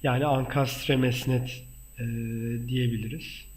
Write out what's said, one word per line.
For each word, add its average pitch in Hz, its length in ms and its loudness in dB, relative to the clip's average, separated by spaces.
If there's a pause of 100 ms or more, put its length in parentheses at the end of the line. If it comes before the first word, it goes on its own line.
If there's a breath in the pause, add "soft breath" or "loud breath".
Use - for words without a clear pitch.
Yani 131 220 4
ankastre 135 680 2
mesnet, 127 680 2 (360)
e, 120 40 -4 (640)
diyebiliriz. 120 760 -2 (120)